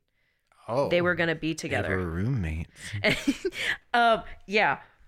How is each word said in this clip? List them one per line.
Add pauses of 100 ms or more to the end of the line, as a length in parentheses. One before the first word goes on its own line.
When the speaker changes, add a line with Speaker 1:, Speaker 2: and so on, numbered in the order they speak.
(680)
Speaker 1:
Oh.
Speaker 2:
they
were
gonna
be
Speaker 1:
They
Speaker 2:
together.
Speaker 1:
were
roommates. (320)
Speaker 2:
<laughs> (480)
Um, (240)
yeah. (300)